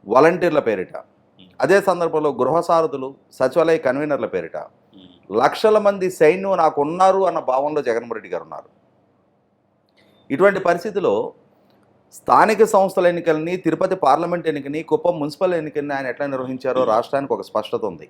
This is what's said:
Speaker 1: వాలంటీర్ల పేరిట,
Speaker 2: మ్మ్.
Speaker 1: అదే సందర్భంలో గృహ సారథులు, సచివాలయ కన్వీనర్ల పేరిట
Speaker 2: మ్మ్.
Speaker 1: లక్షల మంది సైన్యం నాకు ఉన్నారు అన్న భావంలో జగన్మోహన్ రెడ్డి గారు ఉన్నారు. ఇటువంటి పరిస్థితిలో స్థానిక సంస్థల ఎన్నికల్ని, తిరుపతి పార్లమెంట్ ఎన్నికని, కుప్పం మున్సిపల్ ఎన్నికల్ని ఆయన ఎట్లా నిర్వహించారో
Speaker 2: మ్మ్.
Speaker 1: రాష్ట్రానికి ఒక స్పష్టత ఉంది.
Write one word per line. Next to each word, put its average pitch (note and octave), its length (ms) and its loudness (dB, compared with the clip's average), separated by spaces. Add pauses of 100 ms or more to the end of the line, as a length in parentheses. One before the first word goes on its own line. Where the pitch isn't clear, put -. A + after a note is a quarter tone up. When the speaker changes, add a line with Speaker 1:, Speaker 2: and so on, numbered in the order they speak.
Speaker 1:
వాలంటీర్ల D#3 540 2
పేరిట, G2 340 -4 (420)
Speaker 2:
మ్మ్. - 120 -20 (120)
Speaker 1:
అదే D#3+ 220 4
సందర్భంలో E3 500 0
గృహ B2+ 300 0
సారథులు, D#3 480 0 (220)
సచివాలయ E3 460 2
కన్వీనర్ల C#3 500 -2
పేరిట E2 300 -8
Speaker 2:
మ్మ్. - 500 -18 (220)
Speaker 1:
లక్షల C#3 480 2
మంది G3+ 340 0
సైన్యం F#3 460 2
నాకు D#3 240 2
ఉన్నారు F#3 460 2
అన్న E3 120 -2
భావంలో C#3+ 420 -2
జగన్మోహన్ A#2 360 -4
రెడ్డి F#2+ 160 -12
గారు D#2+ 140 -8
ఉన్నారు. D2 220 -16 (1600)
ఇటువంటి F#3+ 300 2
పరిస్థితిలో F3 540 -2 (1000)
స్థానిక F#3 520 4
సంస్థల F#3+ 420 2
ఎన్నికల్ని, E3 500 -2
తిరుపతి E3 380 -2
పార్లమెంట్ E3 520 0
ఎన్నికని, D3 360 -6
కుప్పం D#3 360 0
మున్సిపల్ D3+ 340 -2
ఎన్నికల్ని D3 420 -6
ఆయన C3+ 120 -6
ఎట్లా C3+ 200 -6
నిర్వహించారో C3 560 -4
Speaker 2:
మ్మ్. A#2 80 0
Speaker 1:
రాష్ట్రానికి A#2+ 420 -2
ఒక G2 160 -6
స్పష్టత G#2+ 360 -6
ఉంది. D#2+ 240 -10